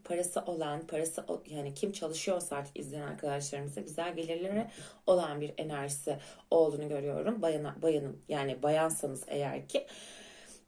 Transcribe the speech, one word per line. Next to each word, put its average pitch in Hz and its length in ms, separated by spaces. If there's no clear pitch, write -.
parası 175 360
olan, 160 460
parası 160 420
o-, - 220
yani 143 240
kim 202 180
çalışıyorsa 165 640
artık 143 220
izleyen 143 280
arkadaşlarımıza 143 720
güzel 165 340
gelirlere 175 560
olan 160 340
bir 147 180
enerjisi 143 600
olduğunu 151 380
görüyorum. 151 540
Bayana-, 151 400
bayanın, 147 360
yani 135 340
bayansanız 151 640
eğer 139 420
ki, - 180